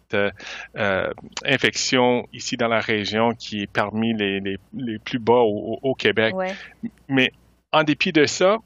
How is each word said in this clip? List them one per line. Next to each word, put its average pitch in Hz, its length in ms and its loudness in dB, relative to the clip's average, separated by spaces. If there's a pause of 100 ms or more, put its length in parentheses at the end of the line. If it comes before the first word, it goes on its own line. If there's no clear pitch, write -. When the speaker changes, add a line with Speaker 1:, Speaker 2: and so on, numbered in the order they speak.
(160)
Speaker 1:
euh, 101 160 0 (460)
euh, 95 320 0 (360)
infections 123 760 2 (100)
ici 123 240 -8
dans 117 100 0
la 113 140 2
région, 107 560 0
qui - 240 -8
est 101 100 -6
parmi 110 460 0
les, 98 240 0
les, 98 160 -6 (160)
les 113 260 -8
plus - 200 -6
bas 113 140 2
au, 110 480 2
au, 135 100 0
au - 20 -4
Québec. 113 420 2
Speaker 2:
Ouais. 185 180 -4 (540)
Speaker 1:
Mais 131 220 2 (420)
en 156 120 4
dépit 151 280 0
de 151 140 4
ça 190 400 2